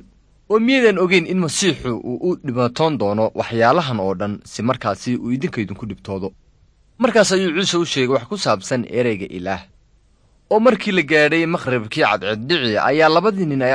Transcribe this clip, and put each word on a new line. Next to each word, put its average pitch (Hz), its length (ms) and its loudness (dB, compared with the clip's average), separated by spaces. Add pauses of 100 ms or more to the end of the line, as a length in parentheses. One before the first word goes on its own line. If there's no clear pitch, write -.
(500)
Oo 214 100 4
miyaydan 233 400 4
ogeyn 180 320 2
in 185 80 0
Masiixu 156 520 -2 (120)
uu 123 140 -6 (100)
u 180 160 -2
dhibaatoon 127 560 0
doono 107 360 0
waxyaalahan 120 640 2
oo 98 200 -2
dhan 104 140 -4 (100)
si - 200 -12
markaasi 123 520 -2
uu 120 160 -6
idinka 131 300 -4
idinku 98 240 -8
dhibtoodo?" 98 480 -10 (640)
Markaas 226 320 2
ayuu 190 300 0
Ciise 175 160 -2
u 170 80 0
sheegay 131 300 0
wax 120 120 -2
ku 107 100 -8
saabsan 113 520 -2
ereyga 110 400 -2
Ilaah. 92 320 -6 (880)
Oo 214 80 4
markii 220 320 2
la 185 160 2
gaadhay 156 380 4
maqribkii 135 580 -2
cadceeddhici 110 720 0
ayaa 147 320 4
labadii 190 380 2
nin 139 160 -2
ay 127 120 4